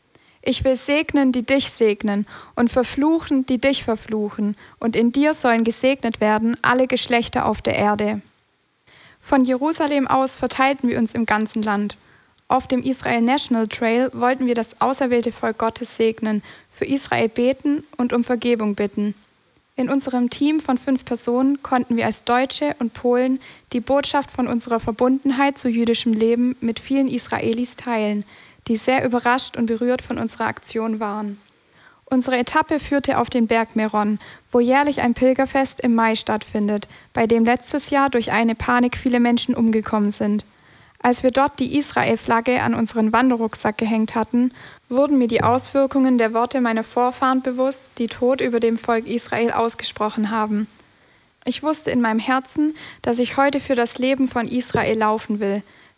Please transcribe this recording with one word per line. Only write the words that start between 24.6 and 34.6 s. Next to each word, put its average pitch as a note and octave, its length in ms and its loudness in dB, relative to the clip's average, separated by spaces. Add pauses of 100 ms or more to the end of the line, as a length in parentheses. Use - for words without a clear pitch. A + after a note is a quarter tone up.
Verbundenheit C4+ 800 0
zu C4 100 -2
jüdischem A#3 440 2
Leben A#3 480 2
mit A#3 200 -4
vielen C4+ 280 0
Israelis A#3+ 680 -4
teilen, G#3 480 -2 (440)
die A3+ 80 2
sehr C4 280 0
überrascht B3 520 0
und A#3+ 100 0
berührt A#3+ 360 0
von A3+ 160 -6
unserer A3+ 280 -4
Aktion A3 540 -4
waren. G#3 400 -6 (640)
Unsere B3+ 320 0
Etappe D4 440 0
führte C#4 380 0
auf A#3 120 -2
den A#3 160 2
Berg A3+ 300 0
Meron, G#3+ 420 0 (320)
wo B3 80 2
jährlich C4+ 420 2